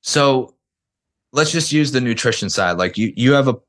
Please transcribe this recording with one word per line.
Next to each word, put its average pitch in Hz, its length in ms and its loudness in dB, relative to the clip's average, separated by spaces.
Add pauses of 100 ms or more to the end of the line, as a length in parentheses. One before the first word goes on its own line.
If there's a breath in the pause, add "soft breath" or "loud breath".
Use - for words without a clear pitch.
So 139 540 0 (760)
let's 151 180 0
just 165 200 -4
use 147 200 0
the 127 100 0
nutrition 113 480 -2
side. 90 280 -2
Like, 90 200 -2
you, 107 180 -2
you 127 180 4
have 139 140 4
a 120 80 0 (140)